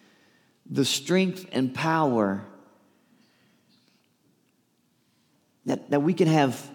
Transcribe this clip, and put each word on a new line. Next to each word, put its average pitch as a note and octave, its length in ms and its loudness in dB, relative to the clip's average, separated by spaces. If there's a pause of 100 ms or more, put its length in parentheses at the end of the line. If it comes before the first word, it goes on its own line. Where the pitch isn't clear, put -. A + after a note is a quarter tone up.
(680)
the C3 160 0
strength F3 680 -2
and B2+ 220 -2
power, B2+ 720 0 (3250)
that, C3+ 240 -6
that C#3+ 120 2
we E3+ 120 2
can F3 140 2
have D3 480 2